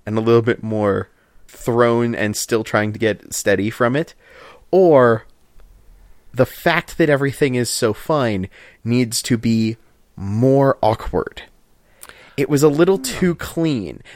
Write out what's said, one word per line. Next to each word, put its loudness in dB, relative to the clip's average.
and -4
a 0
little 4
bit -2
more -2
thrown 0
and -4
still -4
trying -2
to -12
get -4
steady -2
from -2
it, -6
or 4
the 2
fact -4
that 2
everything 0
is -2
so -2
fine -2
needs -2
to -2
be -2
more 2
awkward. -2
It -2
was 2
a 8
little 2
too -4
clean. -6